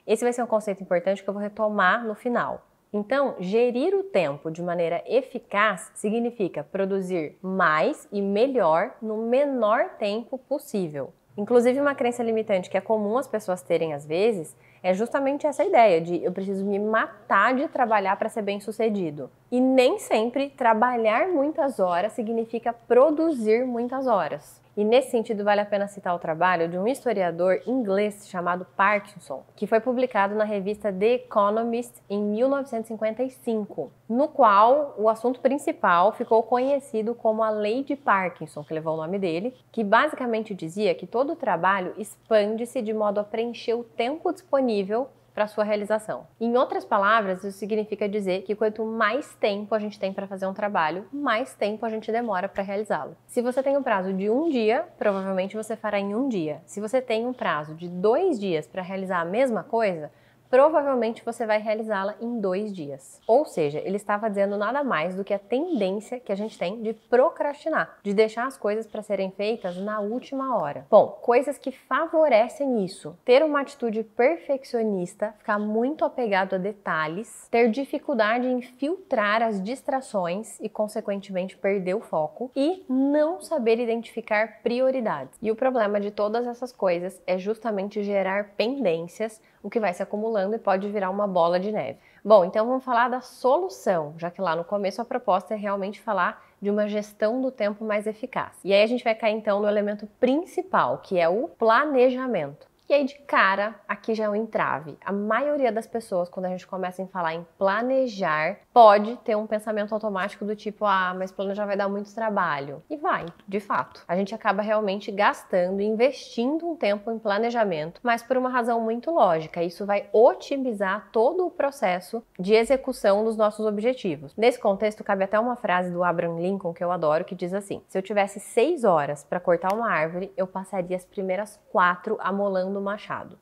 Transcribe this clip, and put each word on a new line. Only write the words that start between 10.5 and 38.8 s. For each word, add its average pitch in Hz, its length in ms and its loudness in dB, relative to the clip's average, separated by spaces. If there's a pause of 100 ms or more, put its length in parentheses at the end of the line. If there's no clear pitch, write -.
Inclusive, 240 440 2
uma 285 140 0
crença 247 300 -2
limitante 220 440 -2
que 190 100 -2
é - 20 -2
comum 214 380 0
as 269 100 -6
pessoas 185 340 -6
terem 160 300 0
às 147 120 -8
vezes 175 520 -2 (260)
é 185 100 2
justamente 277 540 -2
essa 294 160 0
ideia 233 380 6
de 170 240 -4
eu 180 80 -2
preciso 190 320 -6
me 196 140 -2
matar 220 760 0
de 285 140 -2
trabalhar 214 480 2
para 214 120 -2
ser 220 140 -6
bem-sucedido. 202 880 -4 (180)
E 247 120 0
nem 262 400 4
sempre 269 500 0
trabalhar 233 800 2
muitas 294 500 0
horas 180 360 2
significa 226 580 -4
produzir 254 920 4
muitas 254 440 -4
horas. 170 560 -2 (120)
E 208 60 0
nesse 240 300 4
sentido 220 320 -2
vale 202 160 4
a 208 40 0
pena 202 220 -2
citar 190 300 -4
o - 20 -4
trabalho 170 500 0
de 175 80 -4
um 190 120 0
historiador 185 760 0
inglês 208 640 -2
chamado 180 380 -4 (100)
Parkinson, 196 680 0 (100)
que 208 140 -6
foi 226 100 4
publicado 233 560 0
na 214 80 0
revista 208 500 -2
The 208 220 2
Economist 233 800 0 (160)
em 202 100 -2
mil 214 280 0
novecentos 262 380 -4
e - 20 -20
cinquenta 220 340 -4
e 262 80 -4
cinco, 208 640 -6 (160)
no 254 180 2
qual 262 720 6
o 214 100 4
assunto 240 300 0
principal 220 720 4
ficou 226 320 2
conhecido 247 720 0
como 220 300 0
a 220 60 0
Lei 214 340 -2
de 285 100 -4
Parkinson, 180 720 -2
que 160 100 -10
levou 156 200 -2